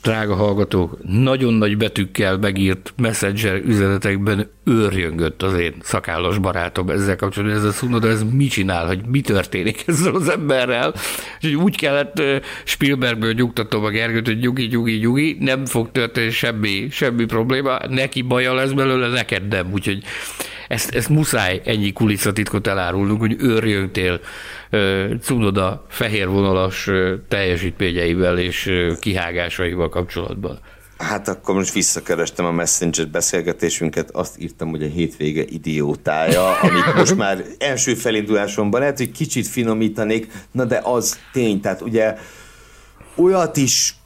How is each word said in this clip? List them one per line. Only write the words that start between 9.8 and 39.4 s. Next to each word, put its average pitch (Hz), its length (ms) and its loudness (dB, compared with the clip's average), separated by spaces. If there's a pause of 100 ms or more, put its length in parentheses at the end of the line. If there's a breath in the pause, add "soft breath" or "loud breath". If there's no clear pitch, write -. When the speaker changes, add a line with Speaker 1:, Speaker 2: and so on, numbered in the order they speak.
Speaker 1:
ezzel 165 280 2
az 170 140 2
emberrel. 135 640 0 (420 loud breath)
Úgyhogy 151 200 -2
úgy 185 220 2
kellett, 143 420 0
ö, 139 180 2 (260 loud breath)
Spielbergből 123 720 0
nyugtatom 113 500 0
a 107 60 0
Gergőt, 113 380 0
hogy 110 120 0
nyugi, 123 260 0
nyugi, 113 320 0
nyugi, 127 420 2
nem 131 260 0
fog 117 260 -2
történni 117 400 0
semmi, 107 600 0
semmi 120 340 0
probléma, 127 520 0 (120)
neki 131 320 -2
baja 127 320 2
lesz 135 180 0
belőle, 131 360 2
neked 113 400 -2
nem, 92 260 0
úgyhogy 98 300 -2 (640 loud breath)
ezt, - 280 -4
ezt 120 140 -2
muszáj 113 560 2
ennyi 104 280 0
kulisszatitkot 104 760 0
elárulnunk, 98 520 0
hogy 113 200 2
őrjöngtél, 98 800 2 (500 loud breath)
ö, 98 360 2 (160)
Tsunoda 101 680 0
fehér 107 380 0
vonalas, 95 600 2
ö, 92 280 2 (120)
teljesítményeivel 90 1120 0
és, 90 280 -2
ö, 87 320 2
kihágásaival 87 880 -2
kapcsolatban. 90 680 -6 (380 loud breath)
Speaker 2:
Hát 101 300 -4
akkor 95 280 -2
most 95 180 0
visszakerestem 85 720 -2
a 85 60 0
Messenger 82 560 -2
beszélgetésünket, 85 1040 -2
azt - 280 -6
írtam, 82 300 -8
hogy 78 140 -4
a 76 40 -4
hétvége 76 600 -2
idiótája, 80 1120 0
amit - 360 2
most - 240 4
Speaker 1:
<laughs> 107 60 0
Speaker 2:
már 98 180 -2 (140)
első 127 360 -2
felindulásomban 107 840 0
lehet, 139 180 0
hogy 123 140 -4
kicsit - 360 -4